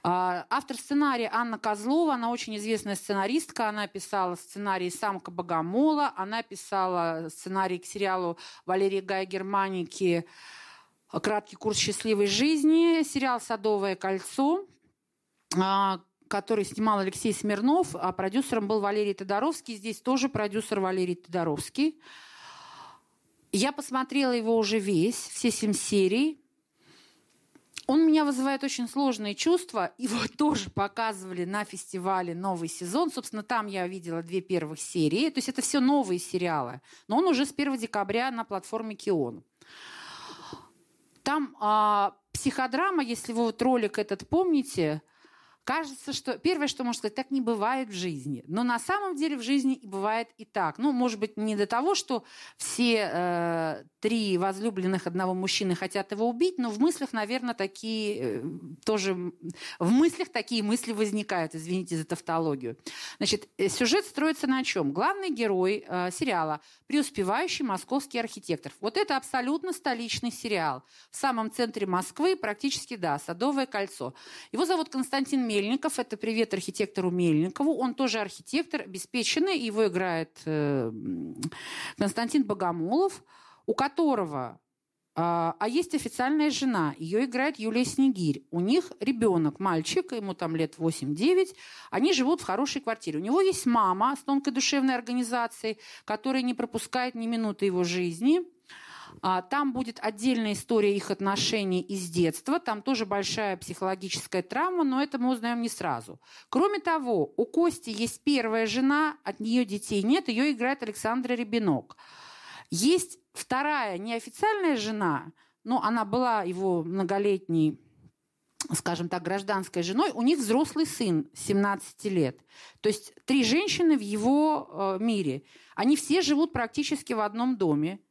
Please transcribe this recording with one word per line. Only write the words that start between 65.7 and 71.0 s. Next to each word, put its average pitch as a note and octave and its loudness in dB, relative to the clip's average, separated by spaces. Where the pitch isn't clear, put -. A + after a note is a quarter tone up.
э, F3+ -2
сериала — E3+ -2
преуспевающий C#4+ 0
московский B3 -2
архитектор. F3+ -4
Вот A3 -2
это G4 0
абсолютно C#4 -2
столичный A#3+ -4
сериал. E3 -2